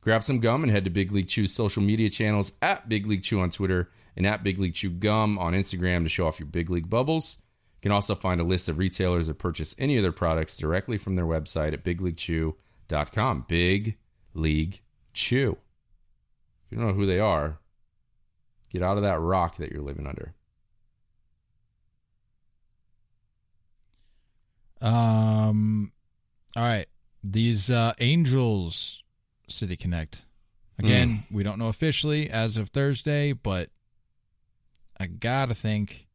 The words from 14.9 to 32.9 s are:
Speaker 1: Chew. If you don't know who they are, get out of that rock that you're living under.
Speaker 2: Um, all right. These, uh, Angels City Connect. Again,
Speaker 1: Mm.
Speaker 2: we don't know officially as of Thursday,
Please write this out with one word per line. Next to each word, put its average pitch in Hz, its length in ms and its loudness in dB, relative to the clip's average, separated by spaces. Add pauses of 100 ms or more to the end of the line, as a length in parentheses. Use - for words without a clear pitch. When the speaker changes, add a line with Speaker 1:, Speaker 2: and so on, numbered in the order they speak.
Speaker 1:
Chew. 123 440 0 (1080)
If - 60 -18
you 110 80 -8
don't 117 80 0
know 101 80 0
who 101 100 0
they 92 140 2
are, 78 400 0 (1120)
get 90 100 -2
out 95 160 2
of 104 60 0
that 95 160 2
rock 85 380 0
that - 140 -8
you're 73 120 -8
living 71 240 -8
under. - 260 -10 (4000)
Speaker 2:
Um, 110 1120 2 (640)
all 117 80 0
right. 113 240 0 (360)
These, 110 480 2
uh, 117 280 4
Angels 123 1040 2 (460)
City 90 260 -6
Connect. 85 500 -6 (520)
Again, 117 520 4
Speaker 1:
Mm. - 60 -12
Speaker 2:
we 101 80 0
don't 101 140 -4
know 113 120 -2
officially 151 600 0
as 113 280 -2
of 107 120 -4
Thursday, 143 640 0